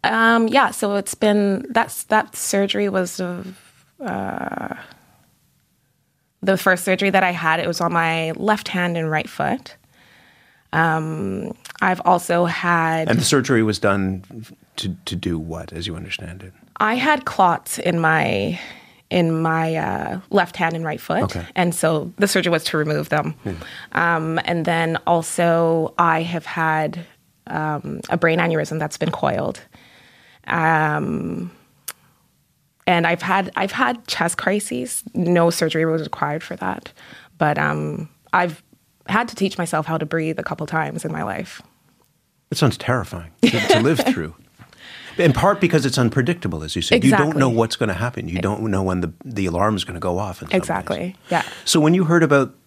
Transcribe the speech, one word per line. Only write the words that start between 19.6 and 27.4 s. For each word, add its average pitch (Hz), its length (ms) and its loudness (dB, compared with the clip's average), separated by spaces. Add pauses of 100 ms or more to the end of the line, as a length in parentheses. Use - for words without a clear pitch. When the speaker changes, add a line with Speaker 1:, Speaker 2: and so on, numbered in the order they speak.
Speaker 1:
uh, - 440 -4 (100)
left 180 260 0
hand 165 200 0
and 165 80 -6
right 156 160 -6
foot. 180 240 -2
Speaker 2:
Okay. 87 220 -6 (100)
Speaker 1:
And 175 180 2
so 160 440 0
the 202 100 2
surgery 180 240 2
was 160 120 0
to - 120 -4
remove 151 320 -2
them. 151 260 0 (100)
Speaker 2:
Yeah. 95 100 -4 (380)
Speaker 1:
Um, 165 520 0
and 170 220 0
then 165 400 0
also 165 920 2
I 165 240 2
have 170 220 -4
had, 156 560 -2 (460)